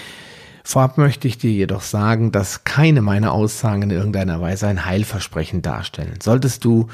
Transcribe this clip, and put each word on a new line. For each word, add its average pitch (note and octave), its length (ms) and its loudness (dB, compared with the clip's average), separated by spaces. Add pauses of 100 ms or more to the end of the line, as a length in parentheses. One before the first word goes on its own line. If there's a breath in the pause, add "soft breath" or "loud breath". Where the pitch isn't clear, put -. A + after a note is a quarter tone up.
(640 loud breath)
Vorab C3 320 0
möchte C#3 320 2
ich A2 80 -2
dir A#2 140 0
jedoch G2 320 0
sagen, A2 480 0
dass G2 340 -2
keine D3 380 4
meiner G2+ 300 2
Aussagen G#2+ 500 0
in G#2 80 -2
irgendeiner F#2 500 -2
Weise G2 280 -2
ein F#2+ 180 -2
Heilversprechen F#2 720 -4
darstellen. D#2 640 -6
Solltest C3 420 2
du A2+ 300 4